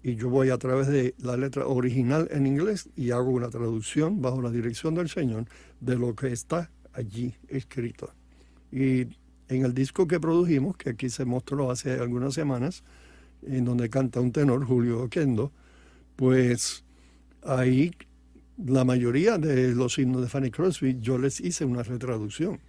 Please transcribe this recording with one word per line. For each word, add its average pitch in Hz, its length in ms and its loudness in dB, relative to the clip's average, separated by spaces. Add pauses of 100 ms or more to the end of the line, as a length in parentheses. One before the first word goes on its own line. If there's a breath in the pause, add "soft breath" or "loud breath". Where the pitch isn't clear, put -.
y 120 120 -2
yo 123 140 -2
voy 131 200 4
a 127 80 2
través 131 300 0
de 131 320 2
la 123 180 -4
letra 135 300 -4
original 127 640 2
en 139 160 2
inglés 175 480 0
y 120 160 -2
hago 127 180 0
una 123 200 0
traducción 117 720 -2
bajo 127 200 -2
la 120 100 -2
dirección 120 420 -2
del 170 160 -2
Señor 117 360 -4 (340 loud breath)
de 127 180 -2
lo 120 180 -2
que 131 160 -4
está 160 380 -4 (240)
allí 117 420 -8 (140)
escrito. - 640 -8 (580 soft breath)
Y 131 300 2 (480)
en 131 160 2
el 123 80 0
disco 135 340 2
que 170 120 2
produjimos, 165 580 2
que 135 140 -6
aquí 123 180 -4
se 127 160 -4
mostró 127 460 -2
hace 123 220 -4
algunas 123 400 -2
semanas, 143 500 -2 (640 soft breath)
en 127 200 0
donde 120 240 0
canta 123 320 0
un 123 100 2
tenor, 143 320 2
Julio 120 400 2
Oquendo, 131 480 0 (640 soft breath)
pues 127 680 2 (560 soft breath)
ahí 127 500 2 (720)
la 127 220 4
mayoría 127 520 4
de 127 380 2
los 123 220 0
himnos 127 240 2
de 120 80 -4
Fanny 135 220 -2
Crosby 131 500 0
yo 123 160 0
les 135 240 -2
hice 175 240 -4
una 123 180 -2
retraducción. 120 840 -4